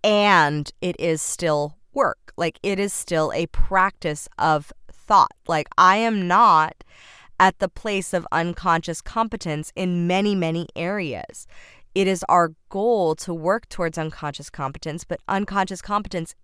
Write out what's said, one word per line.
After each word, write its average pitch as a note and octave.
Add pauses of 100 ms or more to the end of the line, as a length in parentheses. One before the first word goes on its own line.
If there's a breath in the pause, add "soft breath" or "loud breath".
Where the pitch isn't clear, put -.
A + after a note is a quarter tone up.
And F#3
it F3+
is D#3+
still D3+ (160)
work. -
Like, E3+
it F#3+
is G3+
still D#3
a E3
practice F#3
of D3+ (180)
thought. - (160)
Like, D#3 (100)
I F#3
am G#3+
not F3+ (560 loud breath)
at F#3+
the F#3+
place G3
of E3+
unconscious E3
competence F#3+
in F3
many, G3
many E3+ (100)
areas. E3+ (480 soft breath)
It F#3+
is F#3+
our E3+ (160)
goal G3
to -
work E3+
towards E3
unconscious D#3
competence, D3+
but -
unconscious F#3+
competence F#3+